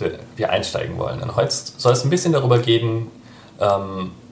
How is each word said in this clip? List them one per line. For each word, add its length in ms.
womit 180
wir 140
einsteigen 480
wollen. 240
Und 140
heute 180
soll 160
es 100
ein 60
bisschen 240
darüber 260
gehen, 480
ähm, 520